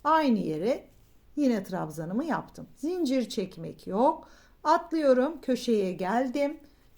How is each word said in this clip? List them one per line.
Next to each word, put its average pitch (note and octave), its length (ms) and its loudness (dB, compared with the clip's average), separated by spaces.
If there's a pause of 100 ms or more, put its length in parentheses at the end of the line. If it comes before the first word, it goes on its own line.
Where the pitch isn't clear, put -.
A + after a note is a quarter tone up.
aynı D4 360 4
yere F3 520 -2 (440)
yine B3 280 2
trabzanımı E3+ 600 -6
yaptım. - 500 -6
Zincir C4+ 540 -2
çekmek E3 580 -8
yok. B3+ 400 0 (360)
Atlıyorum, D4+ 760 2
köşeye A3 520 0
geldim. B3 640 -2 (380)